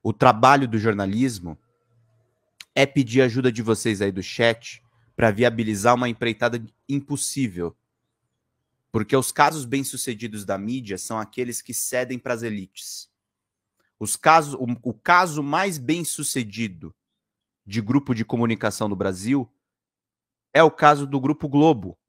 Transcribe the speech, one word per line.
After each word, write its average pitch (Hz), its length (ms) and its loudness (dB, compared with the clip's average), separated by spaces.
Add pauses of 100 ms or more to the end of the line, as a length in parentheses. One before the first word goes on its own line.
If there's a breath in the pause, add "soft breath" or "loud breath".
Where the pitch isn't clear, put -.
O 110 120 -2
trabalho 131 520 6
do 113 120 -4
jornalismo 101 800 -2 (1160)
é 139 120 4
pedir 131 360 2
ajuda 123 300 2
de 113 100 -6
vocês 107 400 0
aí 98 120 0
do 92 100 -6
chat - 580 -2 (320)
pra 113 160 2
viabilizar 110 640 2
uma 123 140 0
empreitada 117 580 -4 (220)
impossível. 135 880 -6 (1160)
Porque 110 240 0
os 131 160 0
casos 147 340 0
bem-sucedidos 117 800 -8
da 98 100 -2
mídia 104 440 -8
são - 180 -8
aqueles 120 460 -8
que 117 100 -14
cedem 123 460 -6
pras 117 240 -6
elites. - 680 -10 (920)
Os 107 160 -6
casos, 156 380 4
o, 127 140 -6 (160)
o 120 100 -4
caso 175 480 2
mais 160 380 -2
bem-sucedido 113 1120 -6 (720)
de 104 160 -4
grupo 139 320 0
de 113 100 -2
comunicação 113 640 -2
no 104 80 -2
Brasil 98 560 -4 (1000)
é 147 80 6
o 156 80 8
caso 147 380 4
do 135 120 -2
Grupo 143 300 -2
Globo 135 480 2 (120)